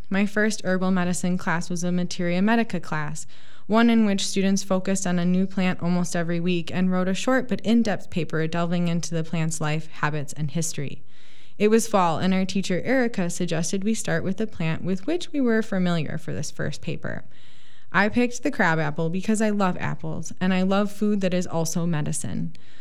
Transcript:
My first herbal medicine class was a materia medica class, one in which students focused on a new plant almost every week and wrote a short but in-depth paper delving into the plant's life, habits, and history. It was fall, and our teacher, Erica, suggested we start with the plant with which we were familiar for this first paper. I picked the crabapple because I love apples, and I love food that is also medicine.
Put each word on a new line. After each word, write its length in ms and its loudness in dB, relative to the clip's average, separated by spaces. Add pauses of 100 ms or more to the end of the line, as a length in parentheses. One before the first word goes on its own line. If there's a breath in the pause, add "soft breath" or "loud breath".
(120)
My 160 2
first 360 0
herbal 280 2
medicine 480 0
class 300 -2
was 140 -2
a 80 0
materia 520 0
medica 360 2
class, 460 -4 (400 soft breath)
one 240 4
in 160 4
which 220 0
students 340 2
focused 460 0
on 100 2
a 80 0
new 220 2
plant 340 0
almost 340 0
every 240 0
week 320 0
and 200 2
wrote 160 0
a 80 0
short 320 2
but 140 0
in-depth 500 2
paper 340 0
delving 420 0
into 280 -2
the 80 0
plant's 360 -2
life, 280 -2
habits, 460 -2
and 180 -2
history. 500 -4 (560 soft breath)
It 120 4
was 180 4
fall, 320 2
and 140 2
our 100 2
teacher, 400 0
Erica, 460 0
suggested 540 -2
we 100 0
start 320 -2
with 100 0
the 100 -2
plant 380 -2
with 240 -2
which 240 -2
we 80 -2
were 220 4
familiar 560 0
for 160 -4
this 180 -2
first 300 -2
paper. 420 -4 (720 soft breath)
I 160 4
picked 340 0
the 80 -2
crabapple 580 0
because 320 0
I 100 2
love 280 2
apples, 640 -4
and 120 2
I 100 2
love 280 2
food 300 2
that 120 2
is 140 0
also 380 0
medicine. 680 0 (280 soft breath)